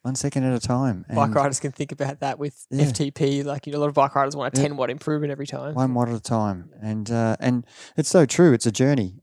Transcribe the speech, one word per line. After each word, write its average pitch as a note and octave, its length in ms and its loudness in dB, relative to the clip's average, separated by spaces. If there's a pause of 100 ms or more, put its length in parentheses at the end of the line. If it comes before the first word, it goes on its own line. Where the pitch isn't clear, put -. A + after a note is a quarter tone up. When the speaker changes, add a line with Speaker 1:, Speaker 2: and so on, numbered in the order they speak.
Speaker 1:
one B2+ 120 -6
second C#3 300 -2
at B2+ 80 0
a A#2 80 -2
time. B2 480 -2
Speaker 2:
Bike C3+ 200 2
Speaker 1:
And G#2+ 60 -2
Speaker 2:
riders C#3 240 2
can C#3 140 -6
think - 180 -8
about C#3+ 300 -6
that C3+ 180 -4
with - 320 -8
Speaker 1:
Yeah. C#3 140 2
Speaker 2:
F C#3 80 2
T C#3 180 -2
P. C#3+ 320 0
Like, C#3+ 240 -8
you D3 60 -8
know, D3 60 -4
a - 20 -2
lot D3 80 2
of C#3+ 60 -4
bike C#3 200 4
riders C#3 220 0
want B2+ 180 -4
a C3 60 2
Speaker 1:
Yeah. C#3 80 4
Speaker 2:
ten D3 80 -6
watt B2 140 -2
improvement D3 420 -4
every C#3+ 140 -8
time. C3+ 280 -8
Speaker 1:
One C3 200 0
watt A#2+ 160 2
at A#2+ 40 -2
a A2 60 -6
time. G#2 500 -2 (120)
And, G#2+ 280 -4
uh, A2+ 300 0
and B2 240 0 (320)
it's D#3 140 -2
so E3 160 6
true. E3+ 260 6
It's A#2 140 2
a A2+ 60 4
journey. B2 500 0